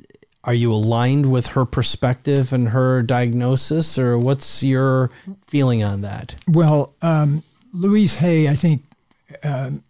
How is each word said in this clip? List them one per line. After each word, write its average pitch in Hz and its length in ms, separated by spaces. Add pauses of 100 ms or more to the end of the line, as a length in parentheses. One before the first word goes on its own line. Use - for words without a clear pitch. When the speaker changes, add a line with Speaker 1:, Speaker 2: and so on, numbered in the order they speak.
(440)
Speaker 1:
are 120 100
you 120 200
aligned 123 580
with 123 160
her 131 180
perspective 131 880
and 123 160
her 127 340
diagnosis, 123 960
or 120 180
what's 135 460
your 131 480 (340)
feeling 127 380
on 101 180
that? 104 340 (120)
Speaker 2:
Well, 151 460 (100)
um, 156 400 (280)
Louise 202 440
Hay, 160 320
I 143 80
think, 151 280 (600)
um, 139 460